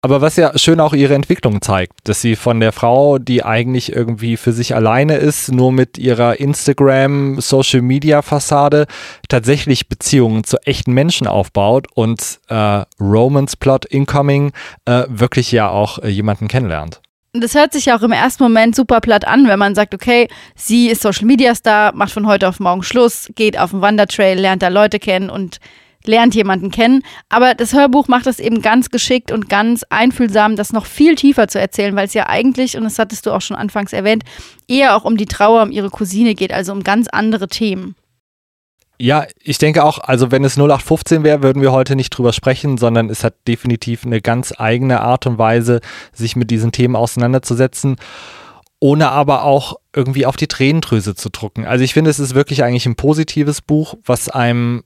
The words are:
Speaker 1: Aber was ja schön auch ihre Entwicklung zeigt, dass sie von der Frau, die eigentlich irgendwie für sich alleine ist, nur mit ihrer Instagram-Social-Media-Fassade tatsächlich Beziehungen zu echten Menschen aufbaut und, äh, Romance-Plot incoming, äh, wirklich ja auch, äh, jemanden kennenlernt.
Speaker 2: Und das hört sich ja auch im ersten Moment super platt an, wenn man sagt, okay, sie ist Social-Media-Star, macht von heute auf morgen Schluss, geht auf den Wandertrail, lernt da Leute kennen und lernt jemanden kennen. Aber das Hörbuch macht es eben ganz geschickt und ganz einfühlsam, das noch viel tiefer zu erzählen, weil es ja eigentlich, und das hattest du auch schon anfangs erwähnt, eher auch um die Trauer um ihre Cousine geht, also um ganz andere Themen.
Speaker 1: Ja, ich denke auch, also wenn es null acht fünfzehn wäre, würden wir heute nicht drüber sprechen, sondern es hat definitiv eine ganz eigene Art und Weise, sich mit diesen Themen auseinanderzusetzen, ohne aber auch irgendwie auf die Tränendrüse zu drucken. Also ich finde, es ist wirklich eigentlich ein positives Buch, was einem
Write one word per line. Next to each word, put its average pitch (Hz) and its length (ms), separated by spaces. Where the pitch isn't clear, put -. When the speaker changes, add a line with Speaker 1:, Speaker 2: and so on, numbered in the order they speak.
Speaker 1:
Aber 135 200
was 156 140
ja 160 200
schön 165 240
auch 156 140
ihre 143 200
Entwicklung 117 460
zeigt, 95 320
dass 107 180
sie 117 120
von 113 240
der 110 140
Frau, 135 460
die 123 260
eigentlich 120 480
irgendwie 117 460
für 120 140
sich 117 220
alleine 123 420
ist, 147 360
nur 127 200
mit 131 260
ihrer 120 420
Instagram-Social-Media-Fassade 139 2500
tatsächlich 131 600
Beziehungen 110 540
zu - 200
echten 131 280
Menschen 135 340
aufbaut 101 680
und, 113 560
äh, 104 360
Romance-Plot 131 880
incoming, 143 680
äh, 123 200
wirklich 120 460
ja 110 160
auch, 101 300
äh, - 100
jemanden 104 400
kennenlernt. 82 540
Speaker 2:
Und 233 100
das 233 100
hört 294 200
sich 285 100
ja 240 140
auch 202 40
im 226 100
ersten 240 300
Moment 226 320
super 233 260
platt 214 260
an, 202 220
wenn 196 100
man 202 160
sagt, 202 200
okay, 240 340
sie 240 340
ist 226 140
Social-Media-Star, 220 920
macht 202 180
von 220 140
heute 196 220
auf 185 100
morgen 185 240
Schluss, 233 520
geht 214 240
auf 180 140
den 190 100
Wandertrail, 202 560
lernt 190 240
da 185 60
Leute 208 300
kennen 190 300
und 185 300
lernt 226 280
jemanden 190 360
kennen. 247 320
Aber 247 260
das 240 200
Hörbuch 277 340
macht 247 180
es 254 140
eben 220 220
ganz 240 260
geschickt 247 420
und 220 200
ganz 220 400
einfühlsam, 220 680
das 202 160
noch 220 140
viel 320 280
tiefer 269 320
zu 202 140
erzählen, 202 340
weil 196 120
es - 80
ja 220 120
eigentlich, 254 520
und 220 60
das 214 140
hattest 220 280
du 208 60
auch 196 100
schon - 160
anfangs 202 340
erwähnt, 214 320
eher 254 300
auch 214 80
um 226 140
die 208 80
Trauer 220 360
um 208 80
ihre 196 200
Cousine 214 440
geht, 185 200
also 190 180
um 196 100
ganz 208 240
andere 214 420
Themen. 185 480
Speaker 1:
Ja, 143 280
ich - 160
denke 151 260
auch, 151 140
also 127 320
wenn 135 120
es 139 140
null 143 160
acht 131 140
fünfzehn 160 360
wäre, 151 200
würden 135 180
wir 135 120
heute 131 240
nicht 131 140
drüber 120 220
sprechen, 131 460
sondern 113 320
es 107 120
hat 113 120
definitiv 117 600
eine 113 160
ganz 120 340
eigene 120 460
Art 120 240
und 120 100
Weise, 117 440
sich 113 200
mit 120 160
diesen 117 220
Themen 123 240
auseinanderzusetzen, 127 1000
ohne 147 320
aber 143 340
auch 143 300
irgendwie 131 300
auf 131 120
die 156 120
Tränendrüse 123 680
zu - 140
drucken. - 380
Also 123 180
ich 131 80
finde, 156 180
es 139 80
ist 131 160
wirklich 139 280
eigentlich 123 240
ein 120 100
positives 151 640
Buch, 156 360
was - 240
einem 120 560